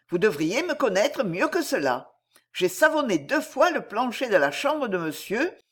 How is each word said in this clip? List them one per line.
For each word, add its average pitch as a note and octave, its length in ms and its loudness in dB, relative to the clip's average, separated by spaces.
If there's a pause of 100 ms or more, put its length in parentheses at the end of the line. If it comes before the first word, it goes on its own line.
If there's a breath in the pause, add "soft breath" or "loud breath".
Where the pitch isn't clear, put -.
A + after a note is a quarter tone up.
Vous E3+ 100 -2
devriez G3+ 440 0
me D#4+ 120 -2
connaître A#3+ 480 2
mieux G3 240 0
que F4+ 140 0
cela. C#3 520 -2 (400 soft breath)
J'ai F3+ 160 0
savonné D4 480 2
deux B3+ 240 -2
fois D4+ 300 2
le C4 160 -4
plancher A#3+ 400 -4
de G#3 80 2
la C#3+ 160 4
chambre C#4+ 380 -2
de F3+ 80 0
monsieur F#3 560 -2 (180)